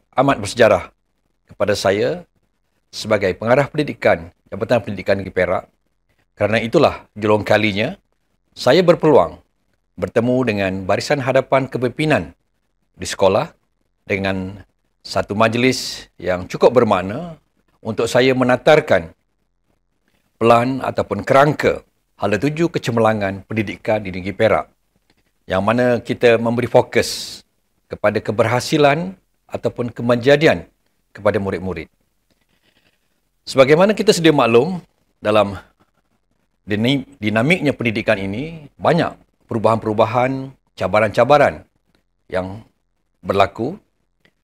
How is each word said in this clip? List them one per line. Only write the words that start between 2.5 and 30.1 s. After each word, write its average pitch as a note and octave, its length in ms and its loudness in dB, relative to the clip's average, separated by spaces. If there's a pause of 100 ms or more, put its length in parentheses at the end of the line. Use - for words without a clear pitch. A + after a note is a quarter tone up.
sebagai G2+ 440 -2
pengarah B2 360 0
pendidikan A2 600 -2 (200)
Jabatan A2 320 -2
Pendidikan G2 400 -4
Negeri F#2 120 -12
Perak. F2+ 300 -2 (720)
Kerana G#2+ 240 0
itulah, A2+ 560 0
julung G#2+ 320 0
kalinya G#2+ 480 0 (640)
saya D3+ 240 4
berpeluang D3+ 560 2 (560)
bertemu A#2 420 -2 (100)
dengan G2+ 260 -2 (100)
barisan A2+ 400 -2
hadapan C3 480 -4
kepimpinan B2 640 -4 (640)
di F2 80 -10
sekolah G2+ 480 0 (480)
dengan F#2+ 640 -6 (400)
satu F#2+ 320 -6
majlis A#2+ 800 -2
yang F2+ 320 -6
cukup D#3 240 2
bermakna A#2 640 0 (400)
untuk A2+ 320 -6
saya C3 240 4
menatarkan B2 800 2 (1300)
pelan A#2+ 400 4
ataupun G#2 400 -6
kerangka C3 640 2 (320)
hala G#2 160 -2
tuju D3+ 320 -2
kecemerlangan A2 800 -2
pendidikan G#2+ 560 -4
di F#2+ 80 -10
negeri F#2 240 -8
Perak, G2+ 320 2 (800)
yang F#2 160 -2
mana A#2+ 400 0
kita A#2 320 2
memberi A#2 320 -2
fokus - 800 0 (420)
kepada G#2 320 -2
keberhasilan C#3+ 960 0 (320)
ataupun A#2+ 400 -6
kemajadian B2 800 2 (400)